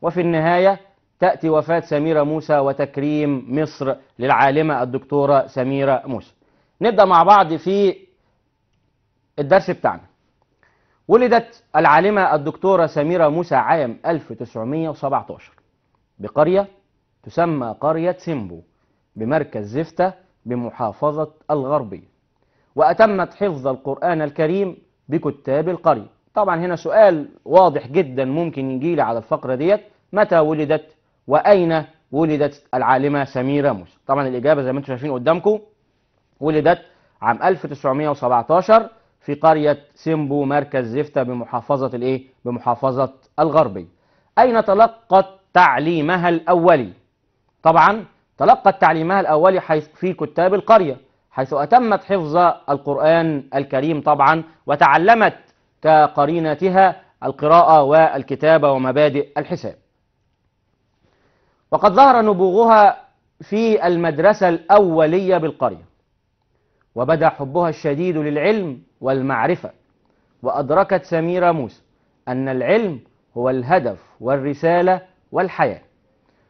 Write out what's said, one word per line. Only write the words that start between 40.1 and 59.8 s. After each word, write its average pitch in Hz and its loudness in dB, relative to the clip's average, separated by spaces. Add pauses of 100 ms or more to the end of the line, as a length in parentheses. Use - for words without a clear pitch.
مركز 139 -4
زفتة 143 -4
بمحافظة 123 -6
الإيه؟ 127 -4 (220)
بمحافظة 123 -4 (260)
الغربية. 139 0 (540)
أين 226 2
تلقت 196 2 (280)
تعليمها 165 2
الأولي؟ 165 2 (680)
طبعًا 170 2 (320)
تلقت 196 2
تعليمها 165 2
الأولي 175 2
حيث 151 -4
في 180 -6
كتاب 160 -2
القرية، 185 2 (340)
حيث 135 -6
أتمت 202 0
حفظ 165 -4 (320)
القرآن 147 0 (120)
الكريم 143 -4
طبعًا، 151 2 (220)
وتعلمت 165 2 (440)
كقرينتها 156 2 (220)
القراءة 151 4
والكتابة 147 2
ومبادئ 135 0 (100)
الحساب. 151 -8 (2000)